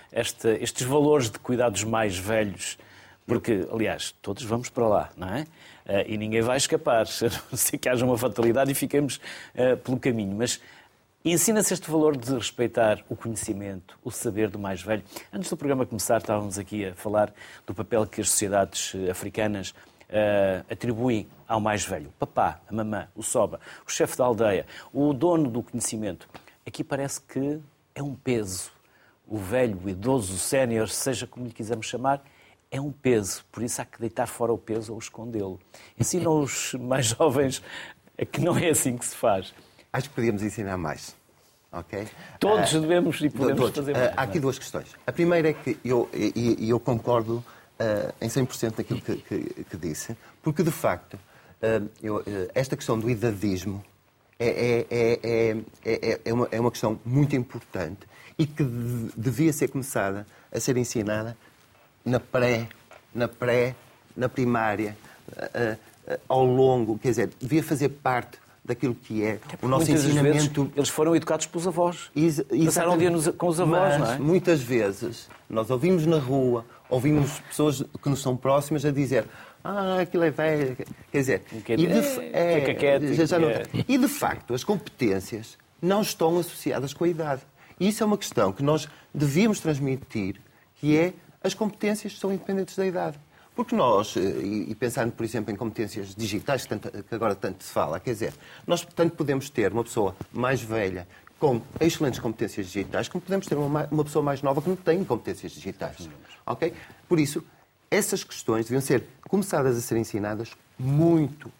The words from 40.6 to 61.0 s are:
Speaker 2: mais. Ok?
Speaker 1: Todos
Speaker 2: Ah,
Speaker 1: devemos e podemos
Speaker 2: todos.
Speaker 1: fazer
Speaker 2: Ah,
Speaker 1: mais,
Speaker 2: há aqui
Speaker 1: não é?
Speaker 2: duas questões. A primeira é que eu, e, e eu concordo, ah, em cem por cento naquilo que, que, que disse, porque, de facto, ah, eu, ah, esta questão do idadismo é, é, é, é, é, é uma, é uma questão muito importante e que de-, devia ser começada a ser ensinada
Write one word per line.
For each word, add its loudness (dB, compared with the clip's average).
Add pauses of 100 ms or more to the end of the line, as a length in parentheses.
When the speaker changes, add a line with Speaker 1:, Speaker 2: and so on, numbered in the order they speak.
Speaker 2:
mais. -8 (560)
Ok? -10 (320)
Speaker 1:
Todos 4
Speaker 2:
Ah, 4
Speaker 1:
devemos 2
e 2
podemos 2
Speaker 2:
todos. 2
Speaker 1:
fazer -2
Speaker 2:
Ah, 2
Speaker 1:
mais, 4
Speaker 2:
há 2
aqui -2
Speaker 1:
não 2
é? 0
Speaker 2:
duas 0
questões. -10 (180)
A -2
primeira 4
é 4
que -6
eu, 2
e, 2
e 0
eu 4
concordo, 0 (360)
ah, 0
em -2
cem 2
por -6
cento -4
naquilo -4
que, -4
que, -6
que -12
disse, -8 (260)
porque, 0
de 2
facto, -4 (420)
ah, 2 (200)
eu, -4
ah, -6
esta 0
questão -2
do -2
idadismo -2 (560)
é, 0
é, 0
é, 2 (260)
é, 0
é, -4
é 0
uma, 2
é 0
uma 2
questão -2
muito 2
importante -6 (300)
e 2
que -2
de-, -4
devia 2
ser 0
começada -2 (260)
a -4
ser 0
ensinada -2 (680)